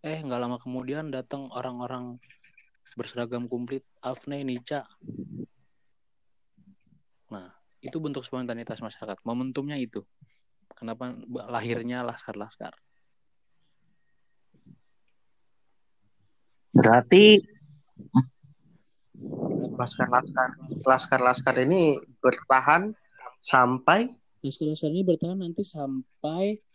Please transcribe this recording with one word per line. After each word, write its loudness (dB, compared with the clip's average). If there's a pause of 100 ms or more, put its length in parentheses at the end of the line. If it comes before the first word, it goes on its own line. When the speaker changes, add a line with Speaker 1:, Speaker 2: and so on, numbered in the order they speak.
Speaker 1:
Eh, -8
nggak -6
lama -4
kemudian -8
datang -10
orang-orang -10 (800)
berseragam -8
kumplit, -8 (160)
Afne, -8
Nica. -6 (2500)
Nah, -16 (280)
itu -10
bentuk -6
spontanitas -10
masyarakat. -12
Momentumnya -6
itu. -8 (720)
Kenapa -12 (120)
ba-, -12
lahirnya -6
laskar-laskar? -12 (4000)
Speaker 2:
Berarti 8 (2000)
Speaker 3:
Laskar-laskar, -2 (340)
laskar-laskar 2
ini 4 (220)
bertahan 4 (480)
sampai 4 (340)
Speaker 1:
Laskar-laskar -4
ini -2
bertahan -2
nanti -6
sampai -6 (140)